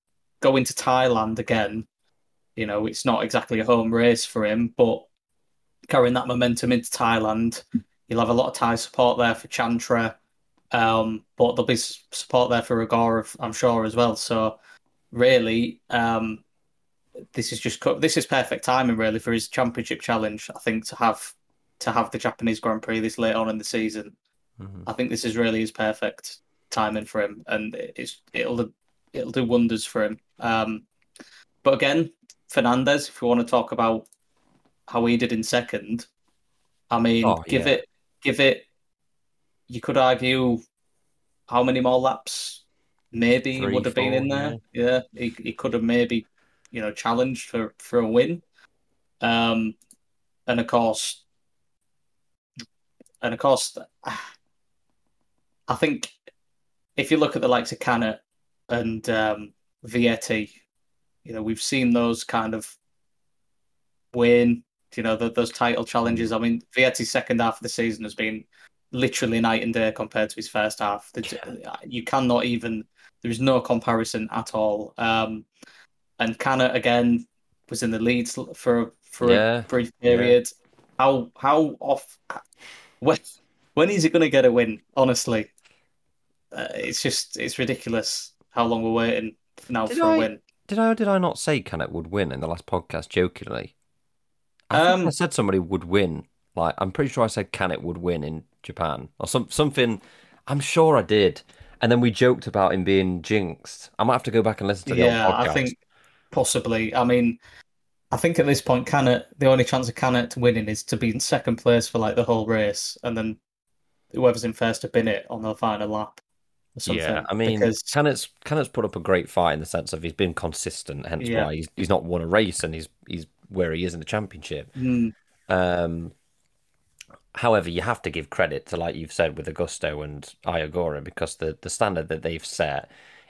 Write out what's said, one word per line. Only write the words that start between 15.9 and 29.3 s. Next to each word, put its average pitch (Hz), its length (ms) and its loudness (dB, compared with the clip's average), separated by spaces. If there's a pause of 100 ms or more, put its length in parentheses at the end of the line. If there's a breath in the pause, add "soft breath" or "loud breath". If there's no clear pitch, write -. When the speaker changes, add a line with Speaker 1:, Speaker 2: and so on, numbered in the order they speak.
Speaker 1:
this - 180 -4
is 117 80 -8
just - 200 -6
co-, - 200 0
this 160 180 2
is 156 80 0
perfect 127 380 -2
timing, 127 340 2
really, 110 220 0
for 117 140 -4
his 113 140 -2
championship 120 540 -4
challenge, 110 540 -4
I - 40 -16
think, 110 280 -4
to - 100 -12
have, - 360 0 (460)
to 123 120 -4
have 113 200 0
the 139 80 -6
Japanese 113 400 -2
Grand 110 240 -4
Prix 113 160 -4
this 110 180 -4
late 113 180 0
on 113 140 -2
in 107 80 -4
the 107 60 -10
season. 107 520 -6 (460)
Speaker 2:
Mm-hmm. 98 260 -16
Speaker 1:
I 110 60 -8
think 127 160 -4
this 120 160 -6
is 110 100 -2
really 113 240 0
his 110 120 -2
perfect - 680 -6 (320)
timing 107 360 -2
for 107 160 -4
him, 104 260 -6
and 110 280 -6
it's, - 460 -12 (120)
it'll 120 240 -4
do, 113 160 -2 (400)
it'll 123 180 -6